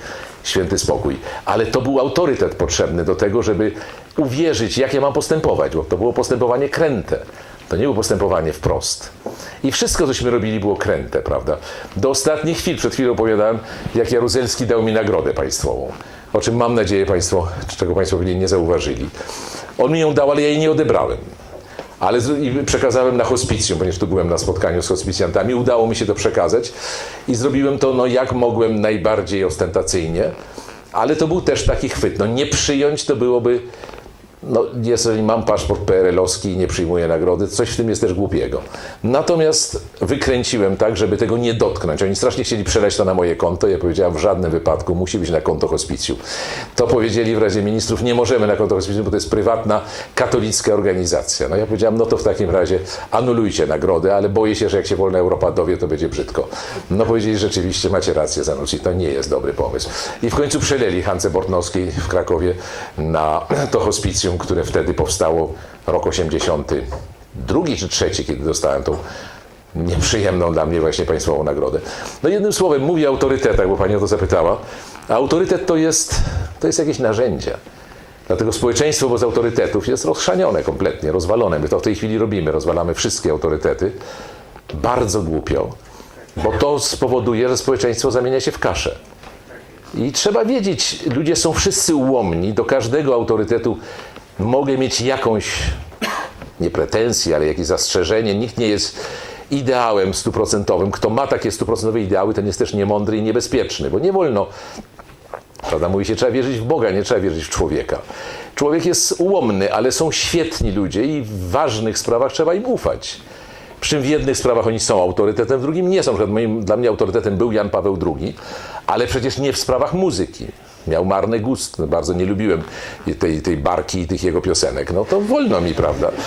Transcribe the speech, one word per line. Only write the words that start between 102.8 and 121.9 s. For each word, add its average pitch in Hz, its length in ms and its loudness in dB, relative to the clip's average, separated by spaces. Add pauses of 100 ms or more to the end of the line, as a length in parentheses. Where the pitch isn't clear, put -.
i 104 60 0
niebezpieczny, 110 680 -2
bo 90 80 0
nie 180 140 2
wolno, 139 340 2 (1200)
prawda, 82 200 0
mówi 98 160 0
się: 107 120 -2
„Trzeba 123 160 2
wierzyć 127 260 0
w 110 60 -4
Boga, 120 260 2
nie 98 120 0
trzeba 107 180 0
wierzyć 82 240 -2
w - 60 -10
człowieka”. 71 480 -2 (560)
Człowiek 151 320 2
jest - 340 0
ułomny, 123 540 2
ale 120 180 2
są 156 200 0
świetni - 600 0
ludzie 95 320 0
i 147 180 -2
w 98 280 -6
ważnych 110 480 0
sprawach 120 340 2
trzeba 165 220 2
im 214 120 -2
ufać. 85 540 -4 (600)
Przy - 100 -4
czym 147 120 2
w 123 40 0
jednych 135 300 2
sprawach 113 300 2
oni 113 140 0
są 104 220 4
autorytetem, 107 560 2
w 123 40 -2
drugim 170 280 0
nie 185 120 4
są. 135 100 2
Na 95 60 0
przykład 104 160 2
moim, 110 300 0
dla 107 120 2
mnie 123 120 2
autorytetem 101 480 0
był 117 160 2
Jan 104 180 0
Paweł 98 260 0
drugi, 82 380 -2 (520)
ale 110 200 2
przecież 127 320 -2
nie 139 140 0
w 127 60 -2
sprawach 131 360 0
muzyki. 123 520 -2 (400)
Miał 80 180 2
marny 98 360 2
gust, 123 420 -4
bardzo 78 300 0